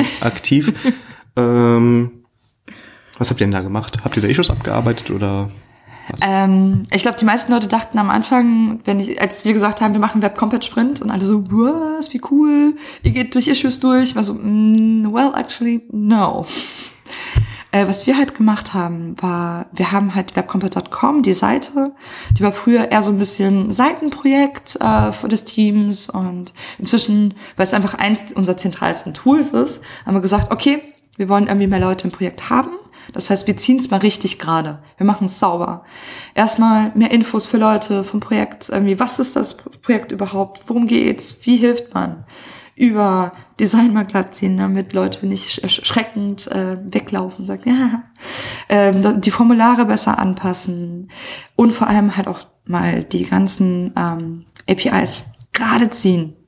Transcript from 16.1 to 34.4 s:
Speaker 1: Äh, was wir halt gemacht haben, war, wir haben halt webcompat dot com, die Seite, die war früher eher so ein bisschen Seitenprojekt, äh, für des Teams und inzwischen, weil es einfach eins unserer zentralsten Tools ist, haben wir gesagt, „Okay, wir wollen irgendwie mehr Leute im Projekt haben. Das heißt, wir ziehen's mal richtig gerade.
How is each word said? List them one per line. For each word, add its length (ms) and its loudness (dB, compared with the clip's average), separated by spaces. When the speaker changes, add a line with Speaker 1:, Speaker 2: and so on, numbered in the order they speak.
Speaker 1:
Äh, 160 2
was 180 -2
wir 100 4
halt 200 0
gemacht 360 0
haben, 480 -6
war, 520 -4
wir 180 -2
haben 240 0
halt 220 -4
webcompat 400 -4
dot 160 -6
com, 320 2
die 80 4
Seite, 600 0
die 140 4
war 80 2
früher 400 2
eher 100 4
so 80 0
ein 80 2
bisschen 540 0
Seitenprojekt, 1080 0
äh, 300 2
für 160 -8
des 180 -2
Teams 640 0
und 460 -8
inzwischen, 560 0
weil 100 2
es 80 -2
einfach 200 0
eins 360 -2
unserer 260 0
zentralsten 560 -4
Tools 380 2
ist, 300 -2
haben 80 0
wir 60 2
gesagt, 320 0
„Okay, 300 0
wir 120 -4
wollen 200 2
irgendwie 180 2
mehr 140 0
Leute 260 -2
im 60 -4
Projekt 360 -8
haben. 220 0
Das 160 -6
heißt, 200 0
wir 80 0
ziehen's 340 2
mal 80 2
richtig 400 0
gerade. 420 -4